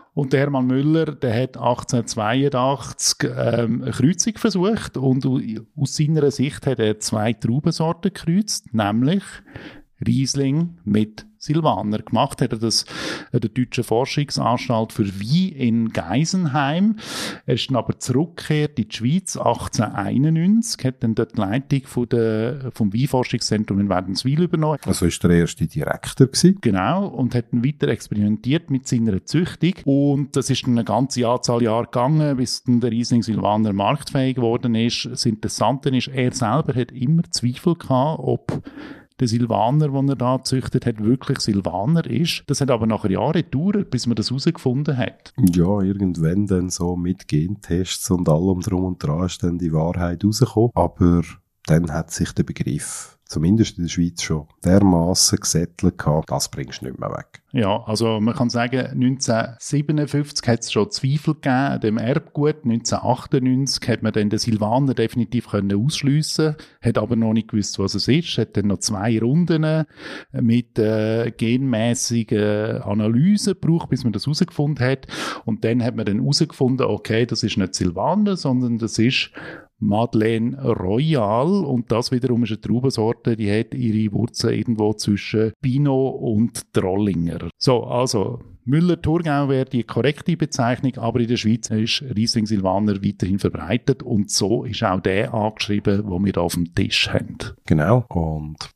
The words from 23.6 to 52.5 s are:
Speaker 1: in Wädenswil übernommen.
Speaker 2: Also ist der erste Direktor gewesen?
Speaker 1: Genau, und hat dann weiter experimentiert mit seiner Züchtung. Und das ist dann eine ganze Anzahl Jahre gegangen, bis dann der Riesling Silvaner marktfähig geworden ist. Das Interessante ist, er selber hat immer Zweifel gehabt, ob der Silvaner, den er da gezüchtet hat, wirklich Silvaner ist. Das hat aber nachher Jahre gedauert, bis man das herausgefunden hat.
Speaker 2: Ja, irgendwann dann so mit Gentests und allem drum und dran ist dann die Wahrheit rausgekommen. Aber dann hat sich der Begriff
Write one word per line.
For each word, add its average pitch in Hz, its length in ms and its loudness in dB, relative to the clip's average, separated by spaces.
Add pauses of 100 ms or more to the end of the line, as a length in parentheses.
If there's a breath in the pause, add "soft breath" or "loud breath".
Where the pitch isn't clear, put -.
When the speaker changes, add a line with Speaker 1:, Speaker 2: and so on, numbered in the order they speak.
Speaker 1:
in 101 120 2
Wädenswil 95 520 0
übernommen. 156 440 0
Speaker 2:
Also - 180 0
ist - 180 0
der 87 100 6
erste 85 340 2
Direktor - 640 2
gewesen? 190 340 4
Speaker 1:
Genau, 117 440 0
und 120 280 -2
hat 120 180 -2
dann 120 120 0
weiter 143 240 0
experimentiert 107 840 -2
mit 131 180 -2
seiner 113 380 2
Züchtung. - 480 0 (100)
Und 139 500 2
das 135 140 0
ist 131 160 -2
dann 123 140 2
eine 113 60 0
ganze 120 440 0
Anzahl 120 340 0
Jahre 117 220 2
gegangen, 143 540 2
bis - 260 -4
dann 123 160 4
der 120 100 0
Riesling 117 320 2
Silvaner 104 520 0
marktfähig 131 600 0
geworden 120 380 0
ist. 113 360 0
Das 127 160 -4
Interessante 117 640 0
ist, 131 180 0
er 131 240 -2
selber 127 420 0
hat 123 180 -2
immer 156 380 0
Zweifel 127 440 -4
gehabt, 143 480 -2
ob - 400 -4 (560 loud breath)
der 127 100 0
Silvaner, 120 600 2
den 139 200 0
er 135 80 0
da 123 220 0
gezüchtet - 480 -4
hat, 107 180 -2
wirklich 127 360 0
Silvaner 101 640 0
ist. - 400 -2
Das 143 160 -2
hat 127 80 2
aber 120 160 2
nachher 107 240 0
Jahre 120 320 2
gedauert, 190 480 -2
bis 120 160 -2
man 120 100 0
das 107 140 -2
herausgefunden 139 680 -2
hat. - 380 -6 (200)
Speaker 2:
Ja, 95 280 4
irgendwann 95 640 0
dann 92 240 0
so 87 260 -2
mit 87 320 -4
Gentests 92 800 -2
und 87 200 2
allem 90 300 2
drum 92 240 0
und 90 200 -4
dran 80 220 0
ist - 160 -8
dann 87 160 0
die 85 160 -2
Wahrheit 85 500 0
rausgekommen. 107 500 4
Aber 87 460 4 (460)
dann 82 260 2
hat 80 200 -6
sich - 200 -4
der - 120 0
Begriff - 840 -8